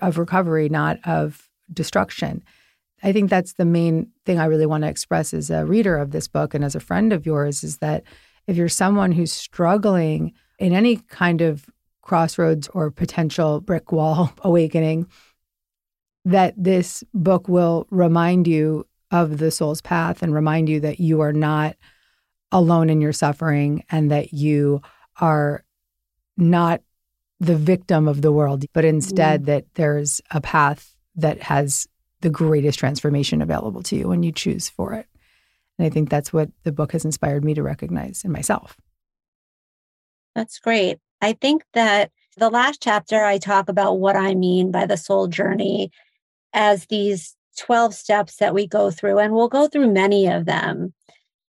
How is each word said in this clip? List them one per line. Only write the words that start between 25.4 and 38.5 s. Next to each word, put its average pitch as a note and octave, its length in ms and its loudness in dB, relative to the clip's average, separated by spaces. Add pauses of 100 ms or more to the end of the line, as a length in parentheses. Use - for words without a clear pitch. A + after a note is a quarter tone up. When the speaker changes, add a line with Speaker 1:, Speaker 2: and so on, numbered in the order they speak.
Speaker 1:
not E3+ 440 2 (580)
the E3+ 180 2
victim D#3+ 500 2
of C#3+ 140 0
the D3+ 100 4
world, C#3+ 320 0 (100)
but D#3+ 120 2
instead D#3 580 2
Speaker 2:
Mm. - 20 -6
Speaker 1:
that C#3+ 280 0
there's D3 480 -2 (100)
a D#3 80 -2
path C#3+ 560 0 (200)
that D#3 280 -2
has C#3+ 440 -2 (340)
the E3+ 80 0
greatest D3 480 2
transformation C#3+ 640 -2
available D#3+ 420 -4
to G3+ 120 -6
you G3 120 -4
when - 160 0
you E3 80 0
choose - 380 -6
for - 240 -8
it. A3 140 -12 (680)
And E3 100 0
I - 20 2
think D3 200 -2
that's D3 220 -4
what D#3 180 -2 (140)
the D#3+ 80 -4
book D3 200 -4
has D#3+ 120 -4
inspired D3 400 -4
me D3+ 120 0
to D3 80 -4
recognize D3+ 600 -8
in F#3 80 -6
myself. - 460 -6 (1600)